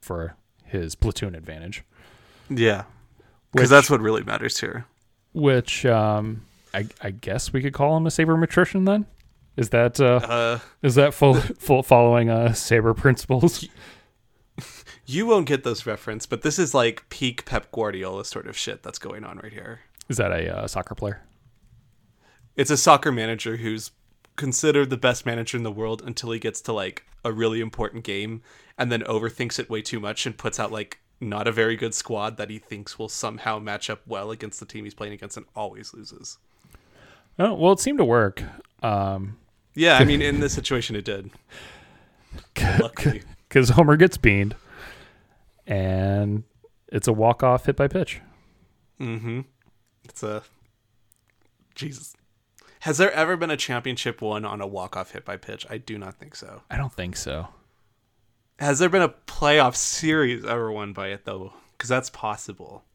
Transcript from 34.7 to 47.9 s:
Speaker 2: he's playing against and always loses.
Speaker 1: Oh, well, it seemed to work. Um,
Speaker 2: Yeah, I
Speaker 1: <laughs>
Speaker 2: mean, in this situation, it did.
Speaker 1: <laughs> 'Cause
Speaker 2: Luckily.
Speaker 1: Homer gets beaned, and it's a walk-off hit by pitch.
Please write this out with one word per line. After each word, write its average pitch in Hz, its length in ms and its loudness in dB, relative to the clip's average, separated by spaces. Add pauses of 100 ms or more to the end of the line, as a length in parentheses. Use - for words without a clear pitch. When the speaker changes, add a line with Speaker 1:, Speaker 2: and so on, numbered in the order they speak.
Speaker 2:
he's 104 100 -16
playing 104 200 -12
against 104 220 -16
and 104 100 -18 (100)
always 107 380 -12
loses. - 440 -20 (1000)
Speaker 1:
Oh, 202 140 2
well, 175 180 4
it 190 80 2
seemed 285 180 -2
to 202 60 6
work. 117 380 2 (420)
Um, 98 520 -2 (380)
Speaker 2:
Yeah, 156 240 6
I 131 60 10
Speaker 1:
<laughs> - 0 -
Speaker 2:
mean, 143 180 4
in 143 180 0
this 143 120 0
situation, 127 420 -4
it 104 120 -6
did. 98 240 -8 (600)
Speaker 1:
<laughs> - 640 -20
'Cause 92 260 2
Speaker 2:
Luckily. 120 420 -2 (500)
Speaker 1:
Homer 151 240 8
gets 170 200 6
beaned, 101 380 2 (1120)
and 98 800 0 (440)
it's - 200 -2
a 117 40 4
walk-off 120 540 2
hit 143 100 0
by 139 120 2
pitch. - 320 -4 (800)